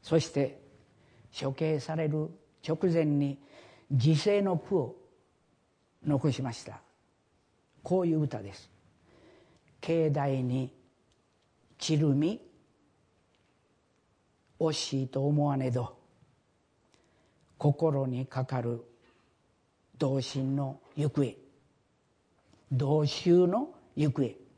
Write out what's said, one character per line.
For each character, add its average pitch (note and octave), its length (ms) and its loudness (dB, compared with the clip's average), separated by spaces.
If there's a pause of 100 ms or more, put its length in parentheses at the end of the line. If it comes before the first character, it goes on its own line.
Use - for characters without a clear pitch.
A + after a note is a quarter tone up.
そ D#3+ 200 2
し - 100 -6
て - 300 -2 (760)
処 C3+ 140 -4
刑 D#3 280 -2
さ D#3 160 -6
れ D#3+ 120 -2
る D#3 220 -2 (360)
直 D#3+ 180 -2
前 E3 200 2
に C#3+ 340 2 (520)
自 C#3 240 6
省 G3+ 260 2
の F#3+ 160 0
句 F3+ 220 0
を B2 180 -2 (1080)
残 D3 240 2
し B2+ 100 -2
ま C3 120 -4
し - 120 -12
た。 - 160 -16 (1000)
こ F#3 180 0
う F3 60 0
い E3 80 2
う D#3 80 2
歌 C3 180 -4
で G2 140 -12
す。 - 160 -20 (1120)
「境 E3 280 0
内 C#3 320 0
に B2+ 300 -2 (1040)
散 - 200 0
る D3+ 160 4
み D#3+ 260 0 (2250)
惜 D#3+ 120 0
し C#3 300 -4
い C3 60 -6
と C3+ 180 -2
思 D3 200 2
わ C#3 120 0
ね C3 120 -2
ど、 A#2+ 280 -6 (1600)
心 C#3+ 480 2
に B2+ 180 -4
か C3 220 -6
か B2+ 160 -4
る A#2 200 -4 (1160)
同 C#3 240 0
心 C3+ 340 -2
の C#3 240 -4 (160)
行 D3 160 -2
方、 C3 240 0 (1400)
同 C#3+ 320 2
衆 F3 420 4
の A3+ 280 -2 (200)
行 D3 220 0
方。 B2+ 180 0 (240)